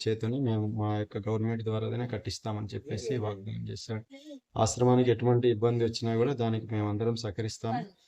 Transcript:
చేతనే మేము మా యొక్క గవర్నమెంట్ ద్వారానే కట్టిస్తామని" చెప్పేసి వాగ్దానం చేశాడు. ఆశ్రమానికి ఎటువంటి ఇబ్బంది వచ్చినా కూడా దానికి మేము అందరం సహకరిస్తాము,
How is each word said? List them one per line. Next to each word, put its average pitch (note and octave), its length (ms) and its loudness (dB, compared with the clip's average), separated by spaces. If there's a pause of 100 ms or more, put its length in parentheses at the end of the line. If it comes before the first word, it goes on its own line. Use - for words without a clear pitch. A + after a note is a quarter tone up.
చేతనే A2+ 320 0
మేము A2 280 2
మా G#2+ 320 -2
యొక్క G#2+ 180 -6
గవర్నమెంట్ A2 460 -2
ద్వారానే A2 440 -2
కట్టిస్తామని" G#2+ 600 -6
చెప్పేసి A2 500 -4
వాగ్దానం G#2+ 520 -6
చేశాడు. A2 340 -8 (540)
ఆశ్రమానికి B2 540 6
ఎటువంటి A#2+ 380 4
ఇబ్బంది A#2 340 2
వచ్చినా A2+ 320 0
కూడా B2+ 180 2
దానికి A2+ 320 0
మేము G#2 240 0
అందరం A2+ 260 0
సహకరిస్తాము, A2+ 680 -4 (220)